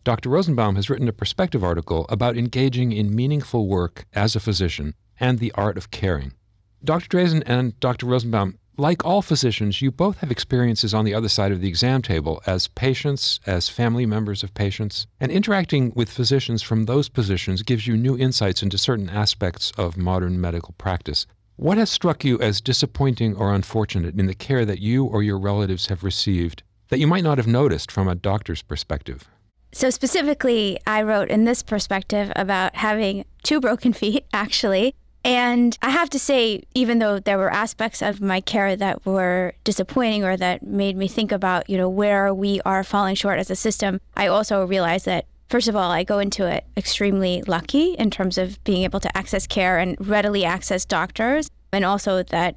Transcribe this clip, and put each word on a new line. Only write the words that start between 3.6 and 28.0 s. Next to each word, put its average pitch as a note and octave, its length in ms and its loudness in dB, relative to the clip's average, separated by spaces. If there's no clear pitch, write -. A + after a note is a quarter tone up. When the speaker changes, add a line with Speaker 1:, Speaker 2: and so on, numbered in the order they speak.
Speaker 1:
work F2+ 480 -2
as G#2 220 0
a G#2 40 -2
physician E2+ 540 -2
and B2 200 2
the A#2+ 160 -2
art G2+ 200 0
of - 140 -8
caring. C#2+ 420 -2
Doctor E3+ 340 0
Drazen E3 260 4
and B2 360 0
Doctor B2 260 -2
Rosenbaum, A2+ 500 0
like D#3 280 0
all F#3 160 2
physicians, A2+ 640 0
you C3+ 80 2
both F#3+ 280 0
have C#3+ 120 -4
experiences A#2+ 640 0
on A2 100 2
the G#2 80 0
other A2 160 -2
side G2+ 220 2
of F#2 100 0
the F#2+ 60 0
exam A#2+ 360 2
table D#2+ 440 -2
as F#2 220 0
patients, - 760 -2
as F2+ 240 0
family A#2+ 380 0
members G#2+ 380 -2
of F#2+ 100 -12
patients, G2+ 540 -4
and C3 140 -2
interacting F3+ 640 2
with A#2+ 120 2
physicians A#2+ 540 0
from A2 220 0
those C3 240 2
positions G2 560 0
gives A2+ 240 0
you A2 80 2
new B2 200 2
insights A#2+ 460 0
into G2 160 -2
certain G2+ 320 0
aspects G2 640 -2
of F2 200 -2
modern F2+ 440 0
medical E2+ 380 -4
practice. - 480 -4
What F#3+ 220 2
has A3 120 2
struck - 340 0
you B2+ 140 2
as G#2+ 220 0
disappointing B2 760 0
or G2+ 180 0
unfortunate G2 680 0
in F#2+ 60 4
the F#2+ 80 -2
care B2+ 300 0
that G2+ 140 -2
you A#2+ 260 2
or G#2 200 0
your G2 160 0
relatives G2+ 480 0
have F#2+ 160 -4
received F2+ 580 -2
that C3 100 2
you D3 80 4
might F3+ 160 2
not D3 140 2
have A2+ 100 2
noticed A#2+ 420 2
from G2 160 0